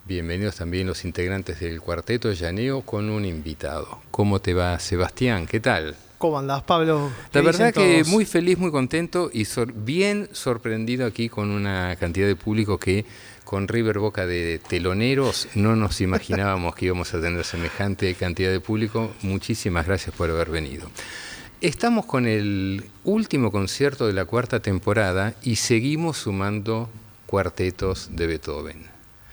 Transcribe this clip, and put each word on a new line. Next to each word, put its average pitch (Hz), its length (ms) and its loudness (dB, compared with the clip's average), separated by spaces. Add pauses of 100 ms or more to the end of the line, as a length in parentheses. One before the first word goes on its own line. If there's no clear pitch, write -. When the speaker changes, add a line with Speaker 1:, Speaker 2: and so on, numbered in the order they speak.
Speaker 1:
Bienvenidos 92 520 -4
también 92 320 -2
los 90 160 -6
integrantes 90 560 -4
del 82 200 -6
cuarteto 110 480 -2
de 101 60 0
Llaneo 104 480 -2
con 104 260 -4
un 107 160 -2
invitado. 78 760 -8 (100)
¿Cómo 101 300 4
te 92 120 0
va, 87 280 2
Sebastián? 90 680 0
¿Qué 110 140 0
tal? 80 340 0 (240)
Speaker 2:
¿Cómo 151 220 0
andás, 139 240 -2
Pablo? 160 440 2 (240)
Speaker 1:
La 143 80 6
Speaker 2:
¿Qué 165 60 6
Speaker 1:
verdad 190 220 6
Speaker 2:
dicen 220 160 4
Speaker 1:
que 175 180 8
Speaker 2:
todos? 156 60 2
Speaker 1:
muy 208 180 6
feliz, 175 320 4
muy 180 140 2
contento 160 600 0
y 107 120 0
sor-, 120 280 -2
bien 180 600 0
sorprendido 117 760 -2
aquí 117 220 -2
con 104 220 -2
una 95 500 0
cantidad 92 260 2
de 98 80 4
público 107 440 0
que 98 260 2 (400)
con 98 240 -2
River 110 320 0
Boca 101 260 0
de 85 420 -2
teloneros 104 880 2
no 110 220 6
nos 104 240 2
imaginábamos 92 720 0
que 95 120 -2
íbamos 90 280 0
a 85 60 0
tener 85 240 -2
semejante 92 680 -2
cantidad 92 360 0
de 92 100 0
público. 110 520 -2 (100)
Muchísimas 95 640 -2
gracias 90 300 -2
por 85 140 0
haber 80 200 0
venido. 71 400 -6 (680)
Estamos 226 460 0
con 127 200 0
el 101 580 0 (200)
último 175 480 2
concierto 117 560 0
de 98 60 2
la 95 100 0
cuarta 120 360 0
temporada 98 760 2 (100)
y 117 120 0
seguimos 147 640 0
sumando 104 720 -2 (360)
cuartetos 92 840 -2
de 82 140 -2
Beethoven. 76 640 -6 (420)